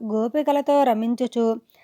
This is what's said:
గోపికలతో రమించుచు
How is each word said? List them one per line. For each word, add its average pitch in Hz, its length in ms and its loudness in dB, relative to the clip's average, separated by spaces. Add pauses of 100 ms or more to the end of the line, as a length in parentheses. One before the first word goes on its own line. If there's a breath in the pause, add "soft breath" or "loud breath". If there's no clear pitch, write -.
గోపికలతో 285 760 0
రమించుచు 233 800 0 (220 soft breath)